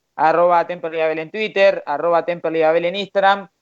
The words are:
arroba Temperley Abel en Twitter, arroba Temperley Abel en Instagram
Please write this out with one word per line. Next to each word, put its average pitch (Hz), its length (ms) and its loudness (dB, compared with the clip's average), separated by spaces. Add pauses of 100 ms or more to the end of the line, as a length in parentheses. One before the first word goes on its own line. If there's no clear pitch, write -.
(160)
arroba 165 500 2
Temperley 170 360 -8
Abel 160 180 -2
en 160 120 -10
Twitter, 196 540 0
arroba 160 400 0
Temperley 165 380 -4
Abel 165 220 2
en 180 100 -4
Instagram 196 540 0 (120)